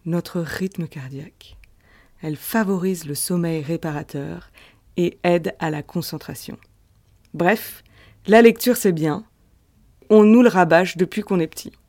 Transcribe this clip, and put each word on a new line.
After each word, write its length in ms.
notre 340
rythme 480
cardiaque. 680
Elle 140
favorise 720
le 80
sommeil 480
réparateur 880
et 260
aide 360
à 100
la 120
concentration. 760
Bref, 520
la 140
lecture 340
c'est 160
bien, 320
on 140
nous 200
le 60
rabâche 480
depuis 240
qu'on 180
est 80
petit. 240